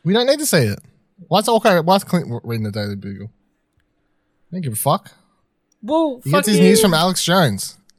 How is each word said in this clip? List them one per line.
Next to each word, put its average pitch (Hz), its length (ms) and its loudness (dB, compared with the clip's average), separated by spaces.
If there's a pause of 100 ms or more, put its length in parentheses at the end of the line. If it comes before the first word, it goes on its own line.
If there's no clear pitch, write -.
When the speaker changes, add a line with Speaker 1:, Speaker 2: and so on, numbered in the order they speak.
Speaker 1:
We 175 80 -2
don't 240 140 0
need 285 120 0
to 302 80 -6
see 190 120 0
it. 107 200 0 (500)
Why's, 196 200 0
okay, 214 320 4
why's 185 240 2
Clint - 220 -2
w-, 117 180 -8
reading 113 200 -6
the 104 60 -4
Daily 104 240 -6
Bugle? 98 360 -14 (1200)
I 175 40 -12
don't 190 40 -8
give 131 140 -6
a - 20 -8
fuck. - 340 -2 (720)
Speaker 2:
Well, 285 400 -2
Speaker 1:
He 139 80 -6
gets - 160 2
his 202 140 2
news 185 200 6
Speaker 2:
fucking 208 100 4
Speaker 1:
from 170 40 0
Alex 180 300 0
Jones. 170 540 0 (200)